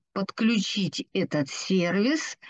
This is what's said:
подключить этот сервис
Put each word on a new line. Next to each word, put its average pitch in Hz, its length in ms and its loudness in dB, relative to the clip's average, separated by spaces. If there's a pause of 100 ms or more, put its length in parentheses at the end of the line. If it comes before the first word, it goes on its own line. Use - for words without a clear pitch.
(120)
подключить 196 1000 0
этот 151 380 0
сервис 196 880 0 (120)